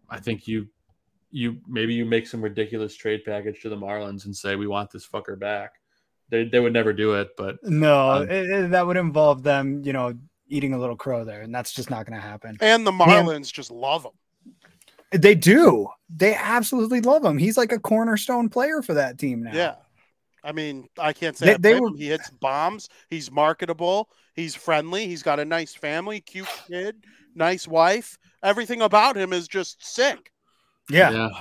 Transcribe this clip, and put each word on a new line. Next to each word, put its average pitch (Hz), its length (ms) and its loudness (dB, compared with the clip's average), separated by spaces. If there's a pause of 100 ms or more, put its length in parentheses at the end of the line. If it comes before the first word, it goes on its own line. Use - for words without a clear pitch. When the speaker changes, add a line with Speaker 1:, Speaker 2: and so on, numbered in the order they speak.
(100)
Speaker 1:
I 107 100 -14
think 113 260 -8
you, 110 220 -6 (640)
you, 120 360 -6
maybe 117 280 -4
you 117 100 -2
make 113 220 -2
some 113 160 -10
ridiculous 107 520 -6
trade 107 300 -6
package 104 380 -8
to 110 80 -10
the 104 80 -10
Marlins 101 480 -10
and 101 100 -12
say, 98 200 -6
"We 104 100 -6
want 101 240 -4
this - 160 -18
fucker 98 320 -10
back." 101 340 -6 (560)
They, 117 160 0
they 120 160 2
would 120 140 2
never 110 180 2
do 104 220 0
it, 101 240 -2
but 98 240 -8
Speaker 2:
No, 151 480 4
Speaker 1:
um, 139 200 2
Speaker 2:
it, 185 200 -2
it, 190 220 0
that 180 140 4
would 180 120 0
involve 151 440 2
them, 139 420 0
you 139 100 -4
know, 123 180 -4 (360)
eating 139 260 -4
a 127 40 -4
little 120 180 -4
crow 120 280 -6
there, 104 160 -14
and 113 140 -12
that's 123 180 -8
just 127 160 -10
not 110 160 -8
gonna 110 160 -14
happen. 107 400 -14
Speaker 3:
And 220 260 4
the 190 60 2
Speaker 2:
Man. 185 320 6
Speaker 3:
Marlins 151 260 -4
just 139 200 -14
love 135 340 -4
him. 120 80 -18 (1080)
Speaker 2:
They 202 160 10
do. 170 540 6 (260)
They 190 200 4
absolutely 226 680 -2
love 269 240 4
him. 156 140 2
He's 214 180 0
like 240 160 2
a 233 60 -2
cornerstone 226 720 -2
player 285 320 -2
for 180 100 -6
that 131 260 -2
team 123 240 -4
now. 113 120 -12
Speaker 3:
Yeah. 165 200 -2 (720)
I 151 60 -12
mean, 147 380 -10 (100)
I 156 140 -2
can't 160 240 -6
say 143 100 0
Speaker 2:
They, 202 80 10
Speaker 3:
I - 20 -2
Speaker 2:
they 196 160 6
Speaker 3:
blame 254 100 4
Speaker 2:
were 233 80 0
Speaker 3:
him. 151 60 -10
He 147 120 -10
hits 156 200 -4
bombs. 156 600 -4 (200)
He's 147 220 -10
marketable. 165 800 -2 (260)
He's 160 220 -10
friendly. 170 500 -2
He's 170 160 -10
got 147 160 0
a 147 60 -4
nice 160 280 -4
family, 180 480 -8
cute 190 280 -16 (180)
kid, 185 300 -10 (380)
nice 170 340 -2
wife. 170 500 2 (240)
Everything 226 400 0
about 214 340 4
him 185 160 -4
is 175 140 -4
just - 400 -8
sick. - 460 -2 (580)
Speaker 2:
Yeah. 156 200 8
Speaker 1:
Yeah, 113 180 0 (120)